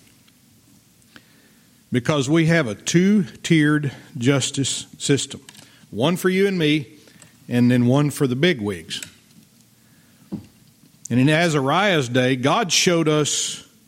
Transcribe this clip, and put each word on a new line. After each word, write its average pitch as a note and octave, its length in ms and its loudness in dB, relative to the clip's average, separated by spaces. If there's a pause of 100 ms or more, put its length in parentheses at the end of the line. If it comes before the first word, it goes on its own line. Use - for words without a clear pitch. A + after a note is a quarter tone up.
(1900)
because B2+ 380 -2
we D#3+ 160 4
have D#3+ 220 2
a G#2 80 -6
two-tiered D#3 1160 0 (240)
justice C3+ 680 0 (140)
system, - 420 -2 (480)
one C#3 260 -2
for F#3 140 -2
you F#3+ 160 2
and F#3+ 140 -2
me, D3+ 280 0 (640)
and B2 220 4
then B2 160 4
one C#3 240 2
for C#3 160 -2
the B2 80 -2
bigwigs. G#2+ 680 -4 (2000)
And A#2 100 0
in C3 80 4
Azariah's D#3 800 0
day, B2+ 300 0
God D#3+ 340 -2
showed E3 380 0
us - 580 -2 (200)